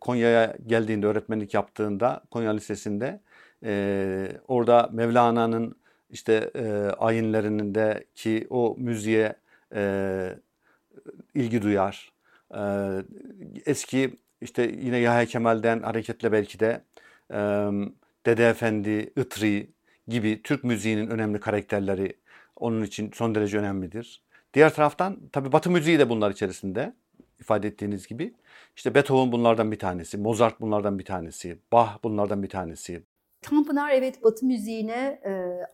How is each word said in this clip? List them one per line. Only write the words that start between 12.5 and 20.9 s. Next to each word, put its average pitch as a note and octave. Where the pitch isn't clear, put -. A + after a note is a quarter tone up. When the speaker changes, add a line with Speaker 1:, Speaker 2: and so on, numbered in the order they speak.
Speaker 1:
E, G#2
eski C3
işte A#2+
yine B2
Yahya A#2+
Kemal'den A2+
hareketle A2
belki G#2
de, A2
e, -
Dede A#2
Efendi, G#2+
Itri G#2
gibi A2
Türk -
müziğinin A2